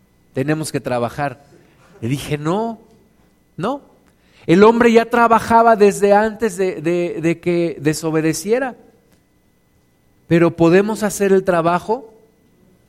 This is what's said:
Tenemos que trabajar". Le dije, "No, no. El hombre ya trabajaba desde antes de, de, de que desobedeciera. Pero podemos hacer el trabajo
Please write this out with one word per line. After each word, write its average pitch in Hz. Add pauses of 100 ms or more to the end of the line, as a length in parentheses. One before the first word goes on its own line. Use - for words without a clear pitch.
(340)
Tenemos 147
que 143
trabajar". 123 (560)
Le 113
dije, 143
"No, 208 (760)
no. 247 (640)
El 180
hombre 233
ya 226
trabajaba 226
desde 202
antes 214
de, 185
de, 175
de 165
que 170
desobedeciera. 160 (1500)
Pero 165
podemos 196
hacer 196
el 190
trabajo 175 (760)